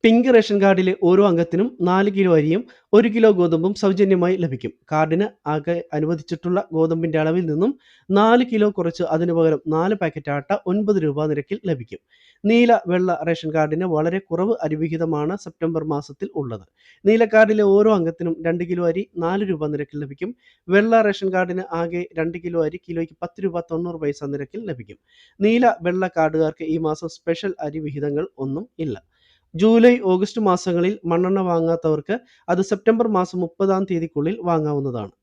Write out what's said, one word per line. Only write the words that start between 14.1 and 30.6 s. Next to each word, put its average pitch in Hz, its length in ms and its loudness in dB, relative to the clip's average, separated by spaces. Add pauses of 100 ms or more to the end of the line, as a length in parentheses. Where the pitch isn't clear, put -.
കുറവ് 196 440 -2
അരിവിഹിതമാണ് 156 760 -4
സെപ്റ്റംബർ 160 480 -6
മാസത്തിൽ 147 500 -8
ഉള്ളത്. 113 320 -8 (400)
നീല 226 180 4
കാർഡിലെ 214 380 4
ഓരോ 208 320 6
അംഗത്തിനും 165 420 -2 (100)
രണ്ട് 170 180 -2
കിലോ 175 220 -4
അരി 175 180 -2 (120)
നാല് 180 280 -2
രൂപ 156 220 -4
നിരക്കിൽ 147 380 -8
ലഭിക്കും. 156 280 -10 (360)
വെള്ള 220 340 4
റേഷൻ 196 300 0
കാർഡിന് 185 400 -2
ആകെ 170 320 -4 (140)
രണ്ട് 170 200 -4
കിലോ 170 260 -4
അരി 156 240 -6
കിലോയ്ക്ക് 165 340 -8
പത്ത് 180 220 -10
രൂപ 170 160 -6
തൊണ്ണൂറ് 170 360 -8
പൈസ 147 280 -6
നിരക്കിൽ 143 460 -10
ലഭിക്കും. 107 300 -14 (400)
നീല, 233 420 4
വെള്ള 185 340 -2
കാർഡുകാർക്ക് 156 480 0
ഈ 160 140 -2
മാസം 156 300 -4
സ്പെഷ്യൽ 175 520 -6
അരി 151 180 -8
വിഹിതങ്ങൾ 147 480 -6 (120)
ഒന്നും 139 280 -6 (120)
ഇല്ല. 143 380 -8 (440)
ജൂലൈ, 226 340 8 (180)
ഓഗസ്റ്റ് 196 280 -2
മാസങ്ങളിൽ 180 540 0 (100)